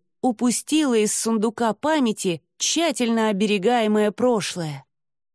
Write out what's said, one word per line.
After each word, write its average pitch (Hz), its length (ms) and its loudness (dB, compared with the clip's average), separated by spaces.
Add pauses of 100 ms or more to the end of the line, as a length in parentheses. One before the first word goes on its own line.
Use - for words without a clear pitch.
(220)
упустила 254 720 0
из 214 200 2
сундука 226 600 -2
памяти 226 680 -2 (160)
тщательно 233 680 0
оберегаемое 214 840 2
прошлое. 180 720 -2 (500)